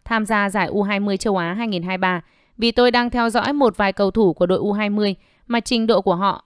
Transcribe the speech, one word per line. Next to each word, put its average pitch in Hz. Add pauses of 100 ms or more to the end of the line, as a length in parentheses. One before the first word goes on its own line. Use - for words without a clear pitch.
tham 220
gia 202
giải 190
U 208
hai 202
mươi 202
châu 196
Á 170
hai 226
nghìn 180
hai 185
mươi 185
ba, 185 (380)
vì 233
tôi 247
đang 240
theo 233
dõi 233
một 269
vài 196
cầu 196
thủ 190
của 180
đội 180
U 208
hai 208
mươi 208 (320)
mà 233
trình 226
độ 214
của 190
họ 190